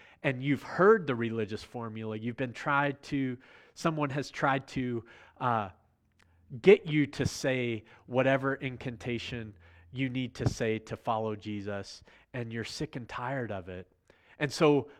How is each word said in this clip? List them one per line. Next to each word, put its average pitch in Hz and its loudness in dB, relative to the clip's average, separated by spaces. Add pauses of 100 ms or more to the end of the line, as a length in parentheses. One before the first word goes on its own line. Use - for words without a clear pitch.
(240)
and 131 -2
you've 139 0
heard 190 6
the 131 0
religious 110 -2
formula. 110 -8
You've 117 -6
been 127 -4
tried 143 0
to, 131 -2 (360)
someone 151 0
has 135 -4
tried 135 0
to, 123 -2 (360)
uh, 113 2 (960)
get 190 10
you 151 4
to 139 -2
say 123 -2 (220)
whatever 131 2
incantation 120 -8 (380)
you 131 -2
need 123 -4
to 120 -4
say 110 0
to 113 -8
follow 110 -2
Jesus, 101 -8 (320)
and 117 -8
you're 113 -4
sick - -8
and 120 -10
tired 123 -6
of 92 -8
it. 92 -12 (540)
And 143 0
so 147 6 (120)